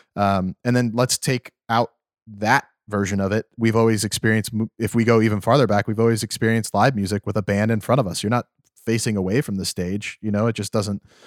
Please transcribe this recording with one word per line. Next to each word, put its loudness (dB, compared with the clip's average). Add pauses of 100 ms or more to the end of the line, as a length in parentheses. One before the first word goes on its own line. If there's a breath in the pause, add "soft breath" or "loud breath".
(160 soft breath)
Um, 0
and 2
then 2
let's 0
take -4 (160)
out 0 (340)
that 0 (220)
version 0
of 0
it. -2 (120)
We've 2
always 2
experienced, 0
mu-, -4 (100)
if -4
we 2
go 6
even 0
farther 4
back, 0
we've -4
always 2
experienced -2
live 2
music -2
with -4
a 0
band 0
in 0
front 0
of -2
us. -6
You're -2
not 0 (420)
facing 0
away 0
from -6
the -4
stage. -6
You -4
know, 0
it -2
just -8
doesn't, -2 (240 soft breath)